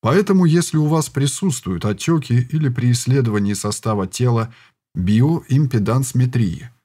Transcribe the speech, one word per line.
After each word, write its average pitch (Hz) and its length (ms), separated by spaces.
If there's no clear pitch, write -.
Поэтому, 185 440
если 165 320
у 151 80
вас 156 240
присутствуют 135 720
отеки 123 640
или 151 180
при 123 240
исследовании 117 600
состава 104 520
тела 117 480
биоимпедансметрии 123 1800